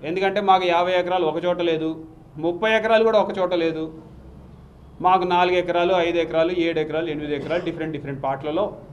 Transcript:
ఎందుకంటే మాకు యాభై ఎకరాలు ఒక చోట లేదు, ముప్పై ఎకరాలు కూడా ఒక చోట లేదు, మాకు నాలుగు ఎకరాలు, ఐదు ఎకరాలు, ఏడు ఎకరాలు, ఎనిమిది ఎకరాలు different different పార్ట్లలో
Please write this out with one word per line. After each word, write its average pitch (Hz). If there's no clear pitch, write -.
ఎందుకంటే 190
మాకు 190
యాభై 175
ఎకరాలు 180
ఒక 165
చోట 175
లేదు, 160
ముప్పై 175
ఎకరాలు 220
కూడా 214
ఒక 185
చోట 180
లేదు, 160
మాకు 180
నాలుగు 180
ఎకరాలు, 175
ఐదు 170
ఎకరాలు, 165
ఏడు 165
ఎకరాలు, 156
ఎనిమిది 147
ఎకరాలు 156
different 156
different 139
పార్ట్లలో 151